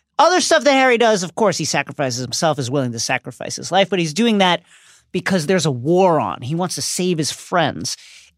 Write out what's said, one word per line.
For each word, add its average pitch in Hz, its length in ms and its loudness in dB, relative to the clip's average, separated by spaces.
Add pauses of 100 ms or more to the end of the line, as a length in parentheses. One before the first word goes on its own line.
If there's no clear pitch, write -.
(200)
Other 339 200 6
stuff 311 240 2
that 285 100 6
Harry 262 260 4
does, 220 240 4
of 170 100 -8
course, 208 240 0
he 165 80 -4
sacrifices 135 560 -2
himself, 143 380 -2
is 120 100 -4
willing 131 220 -2
to 113 80 -8
sacrifice - 560 -6
his - 160 -10
life, 180 180 -4
but 190 80 -4
he's 160 160 -4
doing 214 240 0
that 180 240 2 (500)
because 180 360 -2
there's 185 180 0
a 151 60 0
war 160 480 2
on. 104 240 -4
He 131 100 -6
wants 175 220 -4
to 143 80 -8
save 180 340 -2
his 147 140 -4
friends. - 680 -2 (400)